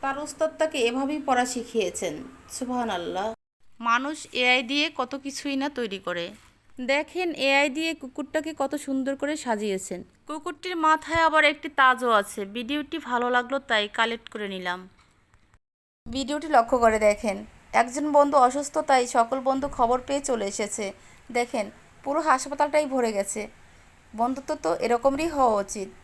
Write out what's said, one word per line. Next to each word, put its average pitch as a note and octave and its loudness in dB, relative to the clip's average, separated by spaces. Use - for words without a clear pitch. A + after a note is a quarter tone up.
তার C4+ -2
উস্তাদ D#4 -2
তাকে D#4 2
এভাবেই C4+ -2
পড়া B3 4
শিখিয়েছেন। G3 -2
সুবহানাল্লাহ। G#3 -4
মানুষ C4+ 0
এআই B3 4
দিয়ে D4 2
কত B3 -2
কিছুই C#4 -6
না C#4 -2
তৈরি G3+ -4
করে। F3 -4
দেখেন, D#4+ -2
এআই C#4 4
দিয়ে E4 -2
কুকুরটাকে D4+ -6
কত C#4 -2
সুন্দর C4+ -2
করে D4 -2
সাজিয়েছেন। G3+ -4
কুকুরটির E4+ -8
মাথায় D#4 2
আবার D#4 4
একটি D4 -8
তাজও B3+ 6
আছে। G3+ -4
ভিডিওটি C#4+ -4
ভালো B3 0
লাগলো B3 0
তাই G#3+ 2
কালেক্ট A#3 0
করে G#3 -6
নিলাম। F3+ -4
ভিডিওটি C4+ -4
লক্ষ্য A#3 4
করে A3 6
দেখেন, G#3 0
একজন B3+ -2
বন্ধু C#4+ 6
অসুস্থ, C#4 -2
তাই B3+ 6
সকল A#3 2
বন্ধু C4+ 0
খবর B3 4
পেয়ে C#4 -2
চলে A3+ 0
এসেছে। G#3 -4
দেখেন, A#3+ -2
পুরো C#4+ 0
হাসপাতালটাই D4 2
ভরে A#3+ 2
গেছে। G3+ -4
বন্ধুত্ব B3+ -4
তো D#4+ 0
এরকমই C#4 2
হওয়া B3+ 4
উচিত। G3 -8